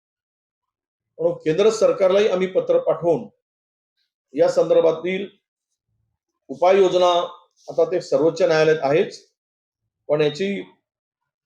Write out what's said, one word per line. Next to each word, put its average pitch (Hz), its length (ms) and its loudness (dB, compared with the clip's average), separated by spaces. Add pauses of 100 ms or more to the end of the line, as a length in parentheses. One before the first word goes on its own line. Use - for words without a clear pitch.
(1160)
म्हणून 165 200 -2
केंद्र 175 320 0
सरकारलाही 196 580 2
आम्ही 185 200 -2
पत्र 175 320 0
पाठवून 151 500 -2 (1040)
या 165 160 2
संदर्भातील 170 800 0 (1200)
उपाययोजना, 175 720 2 (480)
आता 160 240 -2
ते 165 100 -2
सर्वोच्च 160 400 0
न्यायालयात 156 400 2
आहेच, 151 480 -2 (800)
पण 151 140 0
याची 190 520 -4 (720)